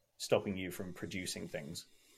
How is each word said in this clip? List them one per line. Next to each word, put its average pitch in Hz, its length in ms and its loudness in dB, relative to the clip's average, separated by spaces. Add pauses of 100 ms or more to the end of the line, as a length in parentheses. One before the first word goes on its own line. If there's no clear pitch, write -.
(180)
stopping - 380 4
you 92 160 -2
from 92 200 -4
producing 90 560 -2
things 82 380 -6 (320)